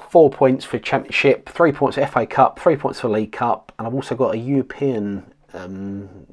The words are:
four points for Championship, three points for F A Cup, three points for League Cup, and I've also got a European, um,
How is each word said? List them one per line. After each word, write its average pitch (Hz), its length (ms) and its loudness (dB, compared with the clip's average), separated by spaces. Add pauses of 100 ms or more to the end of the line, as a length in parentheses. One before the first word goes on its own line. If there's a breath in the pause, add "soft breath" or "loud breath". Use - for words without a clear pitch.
(100)
four 160 180 8
points 131 360 2
for 120 160 -6
Championship, - 680 0
three 170 220 2
points 135 240 0
for - 60 -2
F - 160 -2
A 117 100 0
Cup, - 320 2
three 165 160 4
points - 240 -6
for 123 100 -4
League 107 220 -2
Cup, - 480 -4
and 110 80 -8
I've 120 80 -6
also 131 220 -6
got 117 180 0
a 110 40 -4
European, 120 880 -2 (300)
um, 98 540 -12 (240)